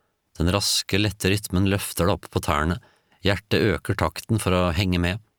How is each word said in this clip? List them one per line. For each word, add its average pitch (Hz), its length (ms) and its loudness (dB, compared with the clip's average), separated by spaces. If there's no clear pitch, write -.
Den 82 120 2
raske, - 480 0
lette 101 320 0
rytmen 98 400 0
løfter 95 380 -2
deg 92 80 2
opp - 140 -10
på - 120 -2
tærne. 78 380 0
Hjertet 98 520 2
øker - 240 -4
takten - 440 -2
for 92 120 0
å 90 200 2
henge 90 240 0
med, 87 240 -2